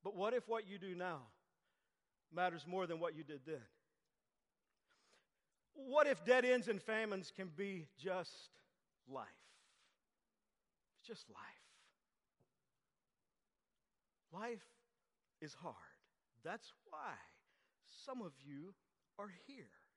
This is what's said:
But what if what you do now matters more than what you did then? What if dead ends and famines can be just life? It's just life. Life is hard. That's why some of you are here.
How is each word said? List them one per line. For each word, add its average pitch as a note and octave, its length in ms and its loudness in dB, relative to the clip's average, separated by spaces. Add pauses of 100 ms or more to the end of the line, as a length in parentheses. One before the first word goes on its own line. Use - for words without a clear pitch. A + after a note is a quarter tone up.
But G#3 140 -2
what G3+ 180 4
if A#3+ 140 2
what A3 180 2
you G3 120 -8
do F#3 180 -4
now F3 280 -2 (1080)
matters E3+ 320 2
more F3+ 220 0
than E3 140 -2
what D#3+ 160 -2
you D#3 80 -8
did C#3+ 200 -10
then? D#3 140 -6 (2250)
What C#4 300 8
if C4 180 2
dead B3 220 8
ends B3 220 6
and G#3 120 2
famines G#3+ 560 -2
can F#3+ 120 -6
be F3 400 -4 (100)
just F3+ 320 -2 (840)
life? B2+ 140 -6 (1700)
It's - 80 -20
just A3 240 -12
life. - 80 -16 (3000)
Life A3+ 220 -4 (800)
is D3+ 220 -10
hard. D3+ 100 -6 (720)
That's F#3 260 -8 (200)
why F3+ 220 -6 (920)
some C4 160 -6
of E3+ 120 -8 (120)
you D3 300 -10 (420)
are G3+ 140 -8 (160)
here. B3+ 180 -16 (320)